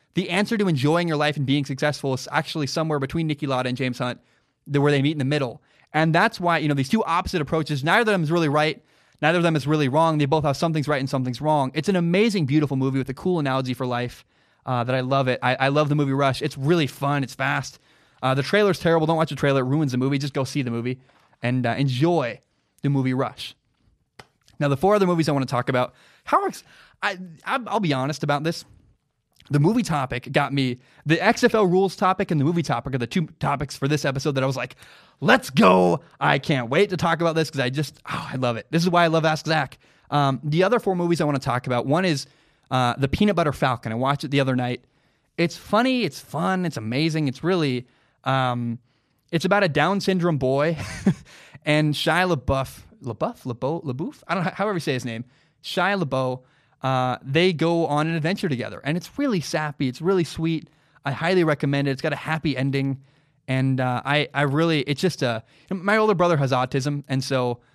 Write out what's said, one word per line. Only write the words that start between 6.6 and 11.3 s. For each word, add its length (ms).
know, 60
these 160
two 140
opposite 380
approaches, 420
neither 180
of 60
them 160
is 80
really 180
right, 320
neither 160
of 60
them 120
is 120
really 220
wrong. 280
They 80
both 180
have 140
something's 300
right 120
and 100
something's 320